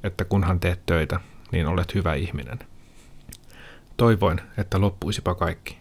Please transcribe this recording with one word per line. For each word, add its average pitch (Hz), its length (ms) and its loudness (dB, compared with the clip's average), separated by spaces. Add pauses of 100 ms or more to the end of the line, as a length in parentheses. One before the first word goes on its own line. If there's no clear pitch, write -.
että 95 220 -2
kunhan 92 340 2
teet 90 260 0
töitä, 80 340 2 (320)
niin 82 160 2
olet 87 280 0
hyvä 85 180 2
ihminen. 69 460 -6 (1400)
Toivoin, 101 440 4 (160)
että 95 240 0
loppuisipa 95 540 0
kaikki - 460 -6